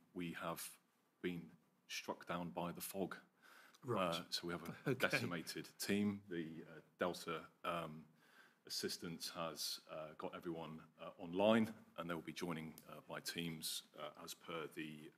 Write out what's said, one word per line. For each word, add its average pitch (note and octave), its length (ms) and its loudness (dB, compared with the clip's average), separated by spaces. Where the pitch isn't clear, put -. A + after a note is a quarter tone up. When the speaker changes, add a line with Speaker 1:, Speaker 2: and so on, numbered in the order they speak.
Speaker 1:
we F2 300 -2
have E2 200 -2
been F2 200 0
struck - 380 -4
down F2 240 0
by F2 220 0
the F2 80 -10
fog. F#2 360 0
Speaker 2:
Right. G2 280 4
Speaker 1:
Uh, E2+ 60 2
so - 160 0
we F2 80 0
have - 80 -2
a D3 40 6
Speaker 2:
<laughs> - 0 -
Okay. - 200 6
Speaker 1:
decimated F2 580 0
team. G2+ 420 4
The, E2+ 160 0
uh, D#2+ 100 -12
Delta, E2 420 0
um, D#2+ 360 0
assistance - 680 -2
has, E2 440 0
uh, D#2 240 -6
got F#2 180 -4
everyone, E2 440 -4
uh, F2+ 80 -8
online, G2+ 460 8
and E2+ 100 -2
they E2+ 60 2
will D#2+ 80 -2
be D#2+ 100 -6
joining, D#2+ 400 -2
uh, D#2+ 60 -12
by D#2 140 -4
Teams, E2 640 -2
uh, D2+ 260 -8
as E2 80 -8
per D#2+ 420 -4
the, D#2 440 -6